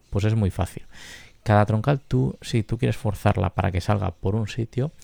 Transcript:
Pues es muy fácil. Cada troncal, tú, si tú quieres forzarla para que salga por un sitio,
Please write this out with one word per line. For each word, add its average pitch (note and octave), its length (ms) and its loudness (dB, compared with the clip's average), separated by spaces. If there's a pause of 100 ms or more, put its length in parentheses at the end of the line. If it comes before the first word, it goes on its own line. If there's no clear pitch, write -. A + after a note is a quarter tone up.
(120)
Pues G2 140 0
es A2 100 2
muy G2+ 160 2
fácil. - 320 -4 (580)
Cada G#2 240 4
troncal, A2 340 0
tú, B2+ 420 0
si A2+ 200 -2
tú A2+ 160 -4
quieres A#2 200 0
forzarla G2+ 540 2
para F#2+ 200 0
que F#2 100 -2
salga G2 300 0
por G2+ 240 -2
un A2 120 -2
sitio, A#2+ 440 -4 (120)